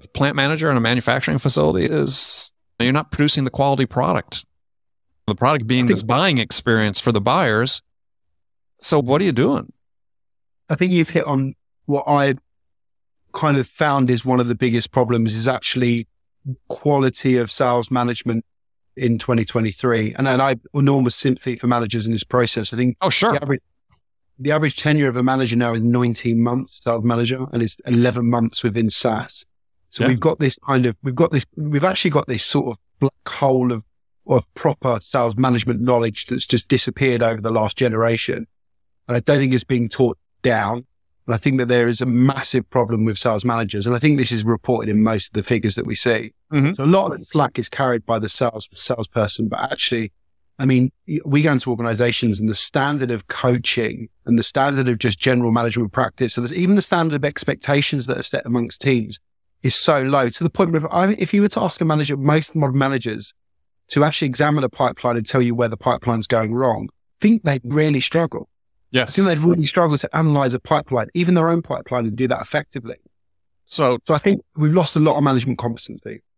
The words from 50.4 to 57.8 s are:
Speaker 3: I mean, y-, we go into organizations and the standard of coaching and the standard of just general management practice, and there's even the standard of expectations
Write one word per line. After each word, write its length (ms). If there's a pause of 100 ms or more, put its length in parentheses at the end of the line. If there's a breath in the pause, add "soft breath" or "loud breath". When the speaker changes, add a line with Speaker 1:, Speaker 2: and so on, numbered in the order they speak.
Speaker 3:
I 60
mean, 280 (140)
y-, 180
we 160
go 100
into 200
organizations 680
and 80
the 80
standard 560
of 160
coaching 800 (180)
and 140
the 40
standard 440
of 120
just 200
general 320
management 400
practice, 460
and 100
there's 100
even 180
the 60
standard 340
of 100
expectations 800